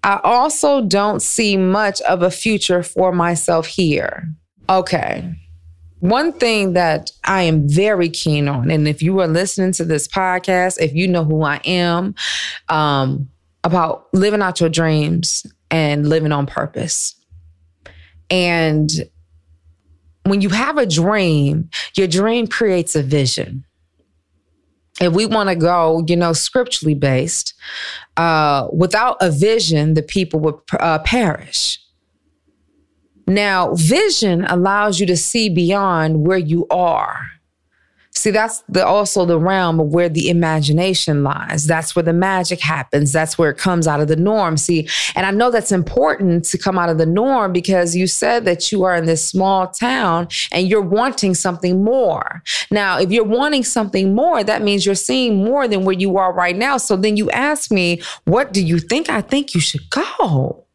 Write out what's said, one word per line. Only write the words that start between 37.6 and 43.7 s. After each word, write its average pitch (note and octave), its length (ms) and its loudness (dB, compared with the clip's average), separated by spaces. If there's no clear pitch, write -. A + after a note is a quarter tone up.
See, - 180 0
that's A3 360 -2
the, F#3 160 2
also G3+ 400 2
the E3+ 140 2
realm F3 400 2
of D3+ 100 2
where E3+ 200 2
the D#3 200 -2
imagination D#3+ 960 2
lies. C#3+ 440 -4
That's D#3+ 280 -2
where F3 80 0
the E3 100 0
magic F3+ 460 0
happens. D3 540 -2
That's D#3 260 0
where E3 100 4
it C#3 100 -4
comes E3+ 280 0